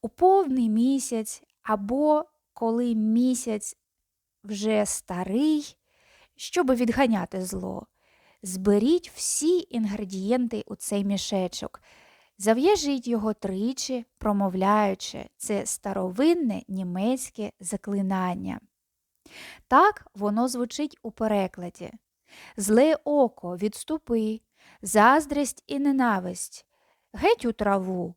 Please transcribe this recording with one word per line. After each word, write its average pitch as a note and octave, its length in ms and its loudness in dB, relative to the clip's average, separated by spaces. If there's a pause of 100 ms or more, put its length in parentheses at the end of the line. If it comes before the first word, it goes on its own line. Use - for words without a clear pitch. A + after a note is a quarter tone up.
У A3+ 60 -8
повний D#4+ 600 4
місяць A#3 720 -2 (200)
або C4+ 640 2 (280)
коли A#3 420 0
місяць A3+ 800 0 (680)
вже G#3 420 0
старий, C4 920 -2 (600)
щоб C4+ 380 0
відганяти A3+ 680 0
зло, F#3 440 -8 (560)
зберіть G#3 720 2
всі E4+ 560 0
інгредієнти G#3+ 960 -2
у G3+ 100 -10
цей G3+ 280 -4
мішечок, G3 760 -4 (560)
зав'яжіть C#4 680 2
його A3 280 -2
тричі, A#3 720 -4 (120)
промовляючи G3 1200 0
це - 300 -4
старовинне G3+ 1040 -2
німецьке G3 920 -4
заклинання. F#3+ 1000 -4 (1080)
Так F#4 460 4
воно G#3 340 0
звучить B3 540 -6
у A3+ 80 -10
перекладі: F#3+ 840 -4 (640)
"Зле A3+ 380 6 (100)
око, B3 520 0
відступи, A3 840 -4 (420)
заздрість C4 840 2
і C#4 120 -6
ненависть, A#3 880 -2 (460)
геть G4 320 2
у A#3 80 0
траву F#3 640 -2